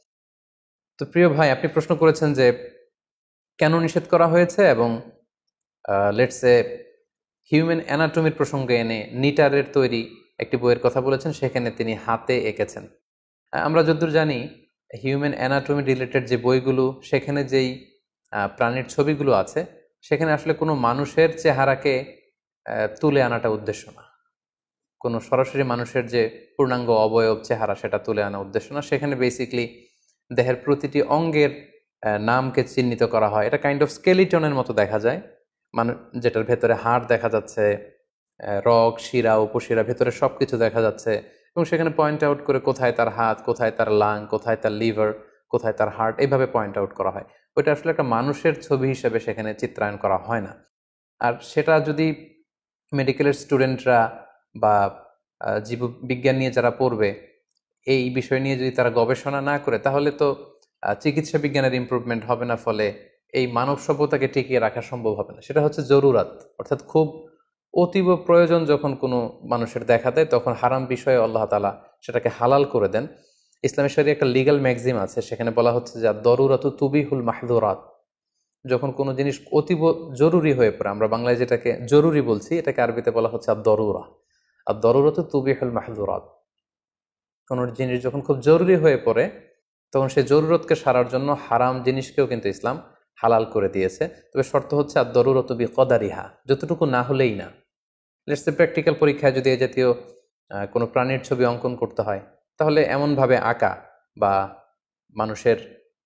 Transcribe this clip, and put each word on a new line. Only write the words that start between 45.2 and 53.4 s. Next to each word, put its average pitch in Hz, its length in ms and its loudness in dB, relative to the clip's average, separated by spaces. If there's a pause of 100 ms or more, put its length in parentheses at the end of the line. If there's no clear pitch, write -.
কোথায় 113 240 -2
তার 107 160 0
হার্ট, 113 300 -4
এইভাবে 131 280 2
পয়েন্ট 107 300 -4
আউট 98 160 -4
করা 95 180 -4
হয়। 95 120 -10 (340)
ওইটা 151 140 2
আসলে 147 200 -2
একটা 156 120 -2
মানুষের 139 580 -2
ছবি 135 260 0
হিসেবে 123 320 -2
সেখানে 107 340 -6
চিত্রায়ন 104 440 -6
করা 98 200 0
হয় 110 240 -4
না। 95 140 -12 (640)
আর 120 220 0
সেটা 156 380 2
যদি 151 540 -4 (600)
মেডিকেলের 139 400 0
স্টুডেন্টরা 127 920 0 (280)